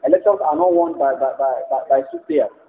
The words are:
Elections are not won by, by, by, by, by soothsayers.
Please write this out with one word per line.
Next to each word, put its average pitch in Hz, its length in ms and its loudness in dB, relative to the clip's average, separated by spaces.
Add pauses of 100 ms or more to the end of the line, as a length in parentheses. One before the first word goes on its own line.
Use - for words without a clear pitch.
Elections 190 400 2
are 151 120 0
not 180 160 2
won 170 260 0
by, 135 160 0
by, 131 240 -2
by, 135 160 0 (160)
by, 131 180 -2
by 135 120 4 (120)
soothsayers. 151 380 -2 (180)